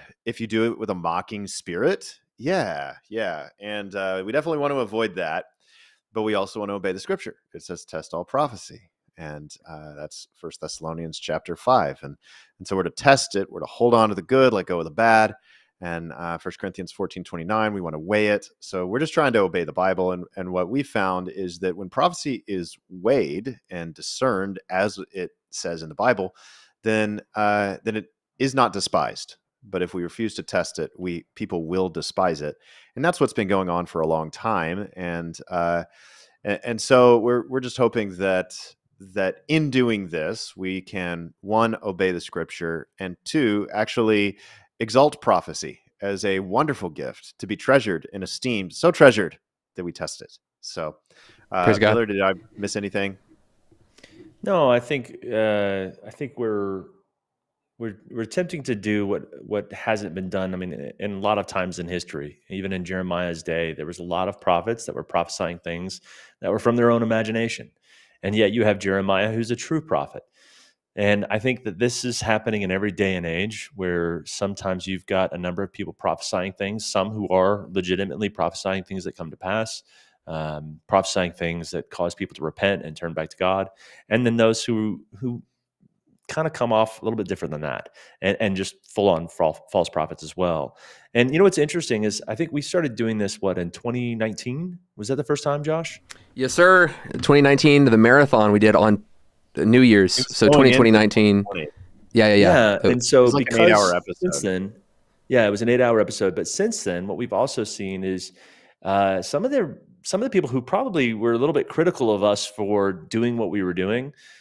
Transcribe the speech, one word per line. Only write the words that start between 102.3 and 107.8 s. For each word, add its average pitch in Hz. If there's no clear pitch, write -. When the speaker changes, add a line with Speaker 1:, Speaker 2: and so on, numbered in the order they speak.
Speaker 2:
yeah. -
Speaker 3:
Yeah, 95
Speaker 2:
So 95
Speaker 3:
and 120
so 127
Speaker 1:
It's 123
like 143
an 117
Speaker 3:
because 113
Speaker 1:
eight-hour 101
episode. 90
Speaker 3:
since -
then, 98
yeah, 120
it 104
was 101
an 113
eight-hour 123
episode. 98
But 85
since 220
then, 90
what 98
we've 113
also 110
seen 95